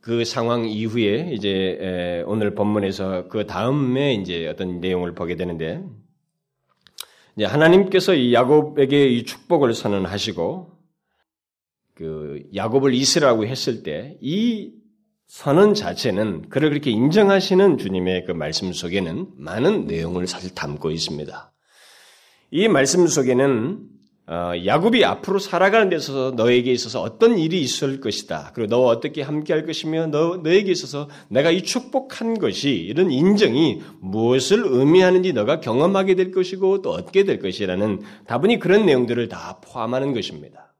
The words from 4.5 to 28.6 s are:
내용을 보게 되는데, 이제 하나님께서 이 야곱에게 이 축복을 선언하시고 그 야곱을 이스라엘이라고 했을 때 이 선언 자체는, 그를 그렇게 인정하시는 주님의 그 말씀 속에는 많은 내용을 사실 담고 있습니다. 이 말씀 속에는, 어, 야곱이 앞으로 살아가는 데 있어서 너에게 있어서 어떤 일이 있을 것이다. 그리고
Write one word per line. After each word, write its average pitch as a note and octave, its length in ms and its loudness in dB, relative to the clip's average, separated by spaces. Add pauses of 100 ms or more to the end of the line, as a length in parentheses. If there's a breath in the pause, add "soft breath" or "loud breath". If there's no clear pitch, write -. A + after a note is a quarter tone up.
내용을 F2+ 340 -4
보게 F2 220 -6
되는데, E2+ 440 -6 (1600 loud breath)
이제 G#2 80 0
하나님께서 F3+ 680 4
이 B2 200 4
야곱에게 C#3+ 720 4
이 A#2+ 160 2
축복을 C#3 500 0
선언하시고 G2+ 960 -4 (1300)
그 D2+ 480 -10 (100)
야곱을 B2 400 2
이스라엘이라고 B2+ 540 4
했을 B2+ 360 -6
때 G#2 380 -10
이 G#3 520 -4 (540)
선언 G3 460 4
자체는, G2 760 -4
그를 D3 220 0
그렇게 C#3+ 200 -2
인정하시는 F#3+ 840 4
주님의 F#2 480 -2
그 F2+ 80 -6
말씀 D#2+ 400 -6
속에는 F2+ 640 -6
많은 G#2+ 500 -2
내용을 E2+ 400 -4
사실 F#2 260 -10
담고 D2 380 -8
있습니다. D#2 640 -10 (1000 soft breath)
이 F#3 160 2
말씀 E3 400 4
속에는, C3+ 720 0 (480)
어, F2 240 -6 (140)
야곱이 F3 400 4
앞으로 F#3 340 -2
살아가는 F#3+ 500 2
데 E3+ 60 0
있어서 C3+ 360 -4
너에게 B2 420 2
있어서 A2+ 280 -4
어떤 A3+ 360 2
일이 E3 240 0
있을 C3+ 400 -4
것이다. D#2+ 520 -8
그리고 A2+ 220 -2